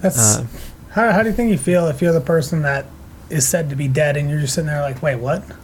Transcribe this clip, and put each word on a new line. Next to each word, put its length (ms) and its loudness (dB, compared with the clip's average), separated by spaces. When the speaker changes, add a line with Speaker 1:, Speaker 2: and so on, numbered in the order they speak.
Speaker 1:
That's, 380 2
Speaker 2:
uh, 60 -4
Speaker 1:
how, 220 2
how 120 4
do 60 0
you 60 -2
think 160 2
you 60 4
feel 300 2
if 140 -2
you're 100 4
the 80 4
person 440 0
that 220 -2
is 180 0
said 220 0
to 80 -6
be 100 -2
dead 300 2
and 120 -2
you're 120 0
just 140 -2
sitting 120 0
there 140 -2
like, 220 -4
"Wait, 140 2
what?" 260 -2